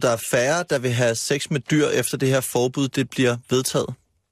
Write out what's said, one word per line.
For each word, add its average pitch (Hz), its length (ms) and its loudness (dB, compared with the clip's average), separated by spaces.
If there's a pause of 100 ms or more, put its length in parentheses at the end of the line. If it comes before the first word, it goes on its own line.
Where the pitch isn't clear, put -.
der 123 100 2
er 110 60 -6 (140)
færre, 139 240 2 (120)
der 143 120 2
vil 123 80 0 (100)
have 117 120 2 (160)
sex 147 100 0 (140)
med 139 60 0 (120)
dyr, 147 140 4 (140)
efter - 220 -4
det 131 120 2
her 131 80 2 (120)
forbud, 127 320 0 (120)
det 135 60 2 (100)
bliver 120 200 2 (200)
vedtaget? 131 360 0 (420)